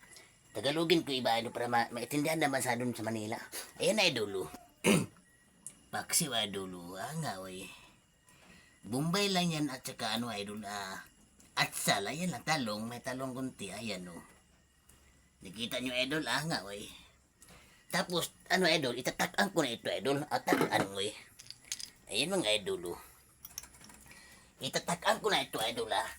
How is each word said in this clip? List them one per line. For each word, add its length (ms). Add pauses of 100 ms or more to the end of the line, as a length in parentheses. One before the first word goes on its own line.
(520)
Tagalogin 560
ko 80
iba, 240
idol, 160
para 160
ma-, 240
maintindihan 480
naman 160
sa 160
dun 160
sa 160
Manila. 320 (400)
Ayan, 240
idol, 400
oh. 60 (340)
<clears throat> 80 (1040)
Paksiw, 480
idol, 320
oh. 240
Ah, 240
nga, 160
uy. 320 (1120)
Bombay 480
lang 160
yan 240
at 80
saka, 400
ano, 80
idol, 400
ah, 400 (480)
atsal. 480
Ayan 320
lang, 80
talong. 400
May 160
talong 320
kunti. 400
Ayan, 400
oh. 120 (1160)
Nakita 400
nyo, 160
idol? 320
Ah, 160
nga, 240
uy. 240 (1000)
Tapos, 400 (160)
ano, 240
idol, 240
itatakan 560
ko 160
na 80
ito, 160
idol. 400
Atakan, 640
uy. 160 (960)
Ayan, 240
mga 320
idol, 320
oh. 40 (1600)
Itatakan 560
ko 80
na 160
ito, 160
idol, 320
ah. 160 (120)